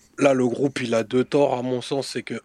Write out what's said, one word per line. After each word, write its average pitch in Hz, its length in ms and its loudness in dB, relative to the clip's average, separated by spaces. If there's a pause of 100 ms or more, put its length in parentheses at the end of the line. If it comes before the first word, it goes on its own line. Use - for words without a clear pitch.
(200)
là, 139 140 6
le 127 140 2
groupe, 123 340 -2
il 117 120 -2
a 113 100 2
deux 127 200 0
torts, 135 340 2
à 123 60 -6
mon 127 180 -4
sens, 139 280 -4
c'est 120 140 -8
que, 127 220 -10